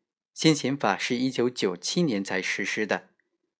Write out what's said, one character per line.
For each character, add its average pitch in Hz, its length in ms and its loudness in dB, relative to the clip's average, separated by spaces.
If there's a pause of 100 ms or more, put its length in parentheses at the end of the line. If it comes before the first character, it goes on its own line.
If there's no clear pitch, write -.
(340)
新 160 200 4
刑 139 220 -2
法 104 220 0
是 - 180 -2
一 127 160 0
九 123 180 0
九 98 280 -2
七 - 260 0
年 110 180 0
才 98 200 -4
实 - 240 -4
施 107 200 -2
的。 - 220 -2 (520)